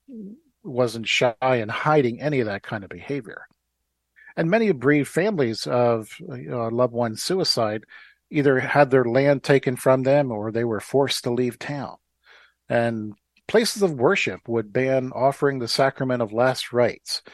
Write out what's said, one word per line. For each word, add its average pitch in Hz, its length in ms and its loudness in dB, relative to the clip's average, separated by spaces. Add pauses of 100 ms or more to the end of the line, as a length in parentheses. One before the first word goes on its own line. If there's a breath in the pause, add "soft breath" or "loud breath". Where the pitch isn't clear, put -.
(600)
wasn't 120 460 -2
shy 123 340 2
in 123 280 2
hiding 127 500 2
any 139 220 0
of 110 60 -2
that 98 160 -6
kind 101 200 -8
of 92 60 -14
behavior. 113 580 -10 (880 loud breath)
And 165 140 -2
many 214 240 2
bereaved 139 340 -2
families 160 580 -2
of, 120 440 0 (100)
you 135 300 -14
know, 120 180 -4
a - 20 -6
loved 120 240 0
one's 117 300 -4
suicide 120 600 -2 (460 loud breath)
either 135 280 4
had 139 320 4
their 127 140 6
land 135 380 2
taken 135 320 2
from 131 280 2
them 135 280 2
or 107 200 -6
they 113 120 -2
were 110 160 -2
forced 135 440 0
to 123 80 -2
leave 120 260 -2
town. 143 380 -10 (720 soft breath)
And 113 460 -2 (340)
places 214 340 0
of 180 120 2
worship 127 540 0
would 113 240 -2
ban 131 440 0
offering 139 420 0
the 120 100 -6
sacrament 131 540 0
of 104 100 -4
last 123 400 0
rites - 520 0 (100)